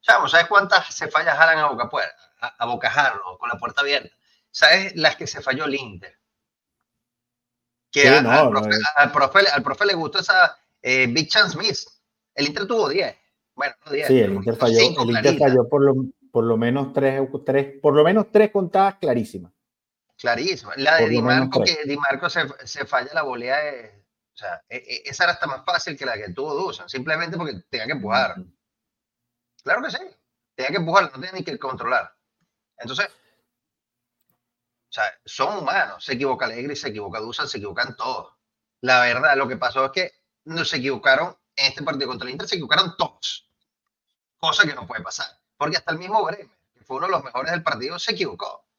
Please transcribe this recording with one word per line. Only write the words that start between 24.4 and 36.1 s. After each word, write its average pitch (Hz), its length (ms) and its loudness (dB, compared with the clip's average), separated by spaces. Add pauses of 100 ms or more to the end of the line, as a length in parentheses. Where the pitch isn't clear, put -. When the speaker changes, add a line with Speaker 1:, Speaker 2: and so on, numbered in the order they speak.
Speaker 1:
e-, 120 80 -12
e-, 123 320 -12
esa 156 140 -2
era 175 100 2
hasta 170 140 -6
más 135 180 -10
fácil 170 320 -4
que 139 80 -10
la 120 100 -4
que 101 160 -12
tuvo 143 220 -6
Dusan, 165 340 -8
simplemente 160 500 -6
porque 143 320 -8
tenía 113 180 -8
que 147 60 -6
empujar. 110 460 -2
Speaker 2:
Ujú. 90 100 -18 (1120)
Speaker 1:
Claro 196 180 0
que - 100 -8
sí, - 60 -10 (580)
tenía 131 140 -4
que 180 80 -2
empujar, 180 280 2
no 147 60 -12
tenía 185 200 -14
ni 185 120 -10
que 147 140 -8
controlar. 123 560 -4 (640)
Entonces, 135 300 -6 (1800)
O - 20 -20
sea, 110 120 -4 (200)
son 190 360 -4
humanos. 165 440 -4
Se 139 100 -8